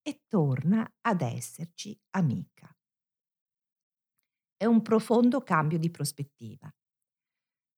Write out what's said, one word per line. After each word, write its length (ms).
e 240
torna 640
ad 180
esserci 800
amica. 640
È 80
un 180
profondo 600
cambio 360
di 120
prospettiva. 840